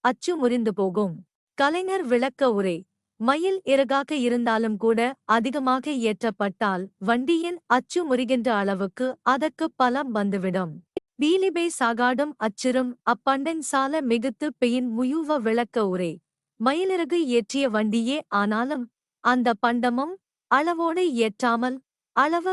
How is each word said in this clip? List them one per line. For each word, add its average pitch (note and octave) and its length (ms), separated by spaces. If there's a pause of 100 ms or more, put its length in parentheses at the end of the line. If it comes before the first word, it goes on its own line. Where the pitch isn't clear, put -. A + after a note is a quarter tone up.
அச்சு B3+ 340
முறிந்து A#3+ 380
போகும். F#3+ 420 (420)
கலைஞர் F4+ 480
விளக்க B3 480
உரை. G3 240 (420)
மயில் D#4+ 460
இறகாக C4+ 540
இருந்தாலும் A#3 580
கூட A3 220 (260)
அதிகமாக B3+ 760
ஏற்றப்பட்டால் G3+ 840 (160)
வண்டியின் E4 680
அச்சு B3+ 360
முறிகின்ற B3+ 520
அளவுக்கு G3 520 (160)
அதற்கு C#4+ 520
பலம் B3+ 360
வந்துவிடும். F#3+ 640 (440)
பீலிபே E4+ 540
சாகாடும் B3 680
அச்சிரும் B3 520 (140)
அப்பண்டன் C#4 580
சால C#4 380
மிகுத்து A#3+ 460 (120)
பெயின் B3 320
முயுவ C#4+ 500
விளக்க A3+ 460
உரை. F3+ 260 (460)
மயிலிறகு E4+ 580 (120)
ஏற்றிய A#3+ 400
வண்டியே A3 480 (140)
ஆனாலும் A3 520 (400)
அந்த B3 300
பண்டமும் B3 600 (380)
அளவோடு E4 520 (140)
ஏற்றாமல் A#3 600 (380)
அளவு E4 380